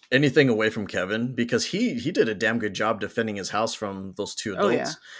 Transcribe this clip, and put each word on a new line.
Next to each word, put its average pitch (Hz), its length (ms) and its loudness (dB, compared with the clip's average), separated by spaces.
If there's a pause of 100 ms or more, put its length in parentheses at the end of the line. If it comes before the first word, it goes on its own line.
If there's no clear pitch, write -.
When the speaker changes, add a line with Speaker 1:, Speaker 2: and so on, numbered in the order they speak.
(120)
Speaker 1:
anything 139 380 6
away 110 200 4
from 107 180 -4
Kevin, 110 480 -2
because 120 300 2
he, 196 300 0
he 139 160 -4
did 196 180 2
a 104 60 -2
damn 110 240 2
good 101 140 -4
job 107 260 0
defending 107 360 -4
his 92 140 -6
house 110 240 0
from 98 440 -8
those 98 180 -6
two 98 220 -6
Speaker 2:
Oh, 202 120 2
yeah. 165 60 2
Speaker 1:
adults. - 220 -4 (220)